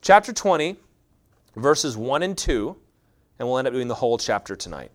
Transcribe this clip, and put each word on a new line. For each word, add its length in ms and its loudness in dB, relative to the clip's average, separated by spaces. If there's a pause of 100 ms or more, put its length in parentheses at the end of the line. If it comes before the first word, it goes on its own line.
Chapter 300 6
twenty, 440 0 (800)
verses 400 0
one 260 -2
and 160 -4
two, 380 -2 (640)
and 80 -4
we'll 100 0
end 80 0
up 80 -2
doing 140 -2
the 80 -4
whole 200 0
chapter 380 -2
tonight. 400 -14